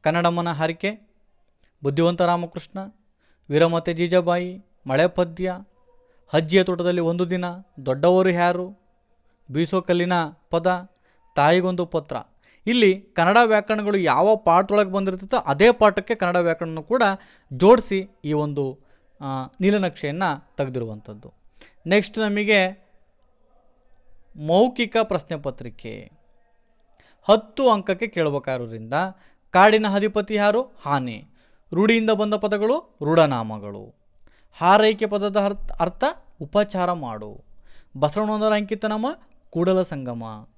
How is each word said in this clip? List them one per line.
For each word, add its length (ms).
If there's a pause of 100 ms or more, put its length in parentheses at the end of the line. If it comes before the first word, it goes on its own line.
ಕನ್ನಡಮ್ಮನ 500
ಹರಕೆ, 580 (720)
ಬುದ್ಧಿವಂತ 380
ರಾಮಕೃಷ್ಣ, 580 (680)
ವೀರಮಾತೆ 440
ಜೀಜಾಬಾಯಿ, 720 (220)
ಮಳೆ 200
ಪದ್ಯ, 520 (760)
ಅಜ್ಜಿಯ 300
ತೋಟದಲ್ಲಿ 380
ಒಂದು 280
ದಿನ, 160 (400)
ದೊಡ್ಡವರು 440
ಯಾರು, 580 (640)
ಬೀಸೋ 300
ಕಲ್ಲಿನ 320 (360)
ಪದ, 400 (460)
ತಾಯಿಗೊಂದು 500
ಪತ್ರ. 300 (520)
ಇಲ್ಲಿ 340
ಕನ್ನಡ 420
ವ್ಯಾಕರಣಗಳು 540
ಯಾವ 380
ಪಾಠದೊಳಗೆ 560
ಬಂದಿರ್ತೈತೋ 460
ಅದೇ 340
ಪಾಠಕ್ಕೆ 440
ಕನ್ನಡ 200
ವ್ಯಾಕರಣವನ್ನು 480
ಕೂಡ 200 (500)
ಜೋಡಿಸಿ 540 (180)
ಈ 80
ಒಂದು, 460 (420)
ಆ, 240 (160)
ನೀಲನಕ್ಷೆಯನ್ನು 960
ತೆಗೆದಿರುವಂಥದ್ದು. 760 (540)
ನೆಕ್ಸ್ಟ್ 320
ನಮಗೆ 680 (1500)
ಮೌಖಿಕ 680
ಪ್ರಶ್ನೆ 380
ಪತ್ರಿಕೆ 680 (1160)
ಹತ್ತು 420
ಅಂಕಕ್ಕೆ 380
ಕೇಳಬೇಕಾದ್ರಿಂದ 840 (560)
ಕಾಡಿನ 400
ಅಧಿಪತಿ 440
ಯಾರು? 520
ಆನೆ. 400 (480)
ರೂಢಿಯಿಂದ 360
ಬಂದ 240
ಪದಗಳು 720
ರೂಢನಾಮಗಳು. 920 (580)
ಹಾರೈಕೆ 520
ಪದದ 340
ಅರ್ಥ, 400
ಅರ್ಥ 240 (380)
ಉಪಚಾರ 500
ಮಾಡು. 520 (540)
ಬಸವಣ್ಣನವರ 560
ಅಂಕಿತನಾಮ 520 (440)
ಕೂಡಲ 320
ಸಂಗಮ. 640 (100)